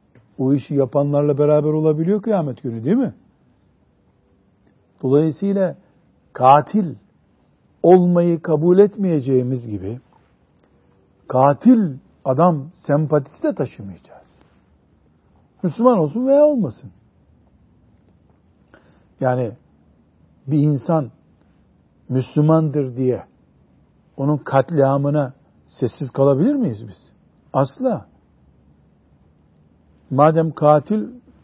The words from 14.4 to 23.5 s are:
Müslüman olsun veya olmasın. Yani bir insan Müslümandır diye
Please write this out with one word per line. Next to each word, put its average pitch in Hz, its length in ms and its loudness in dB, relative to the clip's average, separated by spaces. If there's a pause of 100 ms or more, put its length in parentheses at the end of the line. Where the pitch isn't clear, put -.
Müslüman 226 360 2
olsun 165 280 -2
veya 277 180 4
olmasın. 214 460 -2 (2250)
Yani 127 320 -4 (960)
bir 143 120 -2
insan 147 520 -2 (960)
Müslümandır 147 880 -2
diye 127 280 -4 (920)